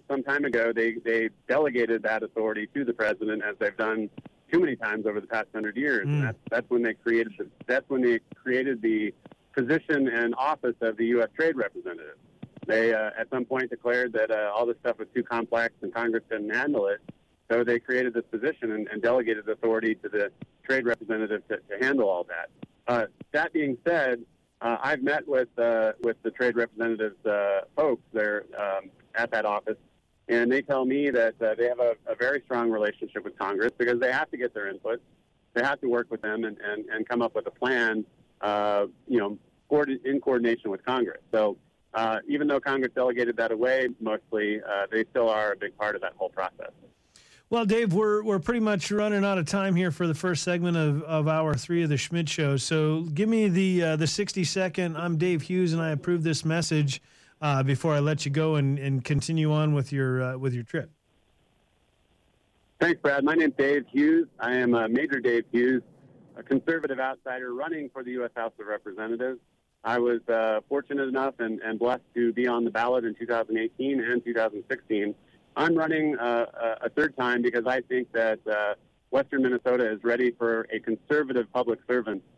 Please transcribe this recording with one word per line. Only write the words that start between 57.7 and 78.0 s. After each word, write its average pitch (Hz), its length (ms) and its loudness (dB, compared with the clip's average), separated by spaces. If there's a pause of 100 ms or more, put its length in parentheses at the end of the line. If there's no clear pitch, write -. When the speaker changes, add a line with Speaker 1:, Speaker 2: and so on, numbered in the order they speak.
Speaker 2:
I 143 60 4
let 147 220 0
you 139 60 -4
go 156 280 2
and, 139 200 2
and 135 260 -2
continue 156 480 0
on 151 220 2
with 143 180 -2
your, 131 300 0
uh, 127 160 -4
with 131 160 -2
your 120 80 -4
trip. 139 300 -6 (1900)
Speaker 1:
Thanks, 170 220 2
Brad. 139 220 4
My 151 100 4
name's 160 240 4
Dave 139 340 4
Hughes. 151 360 4 (120)
I 117 140 -2
am 123 220 4
a 113 120 2
Major 135 320 0
Dave 117 320 2
Hughes, 123 300 4 (560)
a 110 60 -16
conservative 139 560 0
outsider 127 560 -6
running 147 340 -6
for 135 140 -12
the 123 80 -8
U 123 140 -4
S 117 100 -8
House 113 240 -6
of 104 80 -14
Representatives. 110 720 -6 (440)
I 117 140 0
was, 120 300 2
uh, 110 320 2 (100)
fortunate 139 380 -2
enough 131 320 -2
and, 110 220 -4
and 110 180 -4
blessed 127 240 0 (100)
to 117 180 2
be 123 140 0
on 117 180 0
the 113 60 0
ballot 117 360 0
in 107 100 -4
two 117 100 -10
thousand 113 320 0
eighteen 127 460 -2
and 120 200 0
two 117 120 -4
thousand 107 340 0
sixteen. 107 460 -2 (400)
I'm 165 200 2
running, 156 420 2
uh, 117 280 2 (360)
a, - 40 -2
a - 40 -2
third 147 280 0
time 123 240 2
because 120 240 0
I 127 160 0
think 123 320 -2